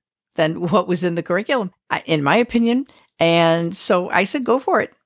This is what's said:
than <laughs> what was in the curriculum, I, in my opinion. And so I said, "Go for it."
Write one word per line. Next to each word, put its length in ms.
than 240
<laughs> 100
what 200
was 160
in 100
the 80
curriculum, 480
I, 160
in 160
my 140
opinion. 500
And 600
so 320
I 160
said, 180
"Go 160
for 220
it." 100